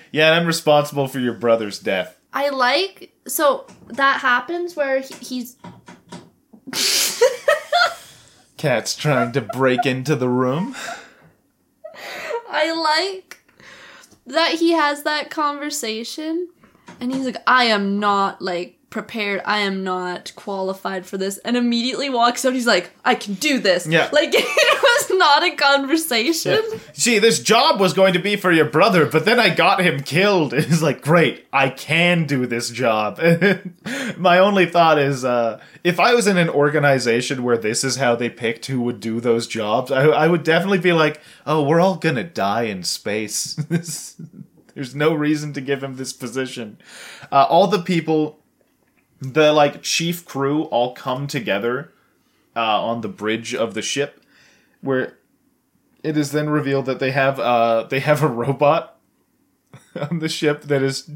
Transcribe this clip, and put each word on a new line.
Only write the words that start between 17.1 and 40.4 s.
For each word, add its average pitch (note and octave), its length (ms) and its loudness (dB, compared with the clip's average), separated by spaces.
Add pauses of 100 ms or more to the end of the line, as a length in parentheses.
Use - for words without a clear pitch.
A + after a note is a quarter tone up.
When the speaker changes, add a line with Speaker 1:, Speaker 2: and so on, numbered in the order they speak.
Speaker 2:
he's C4+ 120 -4
like, B3+ 120 -4 (100)
"I B3 180 4
am G3+ 340 2
not, G3 420 0
like, F3+ 360 -6 (140)
prepared. G#3 540 -4
I G#3 140 0
am G3 240 -2
not F3+ 520 -6
qualified F#3+ 720 -6
for G3 100 -10
this." G3 220 -4
And A#3+ 180 -2
immediately A#3+ 540 -2
walks A#3+ 340 0
out. B3+ 80 2
He's B3 140 0
like, G3+ 240 2 (120)
"I B3 120 2
can G3+ 180 -8
do C#4 240 0
this." F#3 300 0
Speaker 1:
Yeah. D#3+ 240 2
Speaker 2:
Like, D4+ 180 2
<laughs> - 40 -2
it - 500 2
was A#4 340 2
not D#4 260 4
a F4 120 -2
conversation. C#4+ 1080 0 (100)
Speaker 1:
Yeah. A4 60 -10 (160)
"See, A3+ 240 0
this G#3+ 240 4
job B3+ 380 4
was F3+ 140 2
going F#3+ 200 4
to F3 60 2
be G3+ 160 0
for F#3 160 0
your D#3+ 140 6
brother, E3 420 4
but D#3 180 2
then A#3+ 140 4
I G#3+ 100 4
got F#3 320 2
him D3+ 200 0
killed." E3 520 2
<laughs> C3+ 80 2
And - 40 2
he's D#3 180 2
like, C#3 180 0
"Great, D#3 500 2
I C#3 180 2
can E3+ 580 0
do C3 180 0
this A#2 240 -4
job." A2 500 0 (500)
<laughs> B3+ 480 -10
My F#3 200 4
only F#3+ 300 4
thought E3 320 4
is, C#3 260 0
uh, A#2 340 0 (240)
if F3 160 0
I A#3 140 4
was A3+ 140 4
in G3 100 2
an E3 120 2
organization C3+ 920 2
where A#2+ 160 2
this A2 260 -2
is B2+ 120 -2
how B2 200 2
they A#2+ 140 -4
picked - 380 -6
who C3 140 -4
would A#2+ 180 -4
do A2+ 200 -4
those A#2 280 0
jobs, A2 440 -2
I, C3+ 140 2
I D3+ 220 4
would E3+ 160 2